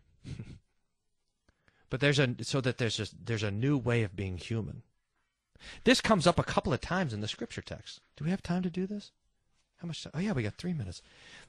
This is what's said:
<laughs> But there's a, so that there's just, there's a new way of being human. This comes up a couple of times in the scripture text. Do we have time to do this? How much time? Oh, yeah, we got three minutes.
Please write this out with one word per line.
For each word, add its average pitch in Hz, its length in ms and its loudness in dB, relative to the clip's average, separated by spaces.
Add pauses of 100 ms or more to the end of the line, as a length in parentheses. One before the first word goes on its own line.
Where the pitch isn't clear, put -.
(240)
<laughs> - 60 -12 (1600)
But 120 100 -2
there's 143 180 6
a, 123 240 4
so 135 180 0
that 123 180 0
there's 113 180 0
just, - 300 -6
there's 110 180 0
a 101 80 0
new 131 260 2
way 117 240 2
of 95 140 -4
being 95 200 -4
human. 110 460 -6 (1000)
This 254 160 8
comes 180 260 6
up 170 140 6
a - 40 4
couple - 280 2
of 117 80 2
times 165 320 -2
in 104 80 -4
the 110 80 -2
scripture - 340 -8
text. - 380 -12 (160)
Do 147 80 -6
we 170 60 0
have 196 120 -2
time 180 200 0
to 180 80 -2
do 185 160 -4
this? 208 260 -10 (640)
How 170 100 -12
much 165 160 -8
time? - 100 -14
Oh, 147 60 -6
yeah, 202 140 0
we 127 100 0
got 104 140 -2
three 180 160 -4
minutes. 101 300 -6 (460)